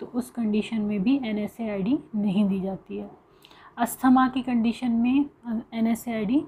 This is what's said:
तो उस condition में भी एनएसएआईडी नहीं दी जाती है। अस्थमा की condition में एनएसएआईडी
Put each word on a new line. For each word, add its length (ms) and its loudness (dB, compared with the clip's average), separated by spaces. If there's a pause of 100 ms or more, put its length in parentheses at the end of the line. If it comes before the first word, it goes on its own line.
तो 80 -10
उस 220 -6
condition 500 -2
में 220 -2
भी 120 4 (100)
एनएसएआईडी 760 -2 (160)
नहीं 340 2
दी 120 0
जाती 360 -8
है। 140 -10 (680)
अस्थमा 500 4
की 140 -4
condition 500 0
में 320 4 (500)
एनएसएआईडी 720 0